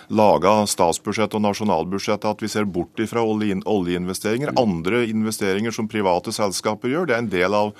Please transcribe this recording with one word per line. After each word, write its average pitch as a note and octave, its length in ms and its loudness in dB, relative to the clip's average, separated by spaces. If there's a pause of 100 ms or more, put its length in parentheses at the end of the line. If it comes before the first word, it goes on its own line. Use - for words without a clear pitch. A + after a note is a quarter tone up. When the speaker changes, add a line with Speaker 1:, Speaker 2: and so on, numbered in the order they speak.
Speaker 1:
lager G#2 580 4
statsbudsjett G2+ 640 0
og G#2+ 140 0
nasjonalbudsjett, G2 840 -2
at G#2 140 -4
vi A2 80 -4
ser G#2+ 140 0
bort F2+ 340 -6
ifra A2+ 240 0
olje-, G#2+ 400 0
oljeinvesteringer. F#2+ 880 -2
Speaker 2:
Mm. - 80 0
Speaker 1:
Andre G#2+ 480 2
investeringer A2 640 -2
som G#2+ 160 -4
private G2+ 480 0
selskaper G#2+ 560 -2
gjør, E3+ 160 -2
det A#2+ 80 2
er A#2 80 -2
en G#2+ 80 -4
del F#2 240 2
av G#2 240 2